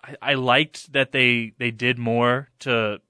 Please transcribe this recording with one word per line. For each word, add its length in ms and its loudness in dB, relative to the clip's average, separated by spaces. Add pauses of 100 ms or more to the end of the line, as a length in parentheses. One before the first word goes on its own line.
I, 180 -18
I 140 0
liked 580 0
that 200 0
they, 440 2
they 140 -4
did 260 -2
more 520 0 (100)
to, 500 -2